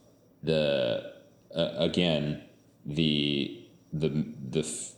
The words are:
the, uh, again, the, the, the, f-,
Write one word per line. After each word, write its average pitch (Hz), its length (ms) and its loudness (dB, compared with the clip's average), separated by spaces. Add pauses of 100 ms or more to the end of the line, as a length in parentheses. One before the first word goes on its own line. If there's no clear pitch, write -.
(420)
the, 71 680 0 (420)
uh, 78 240 2
again, 80 640 2 (420)
the, 73 800 0 (280)
the, 76 340 0 (240)
the, 76 100 -2
f-, - 380 -6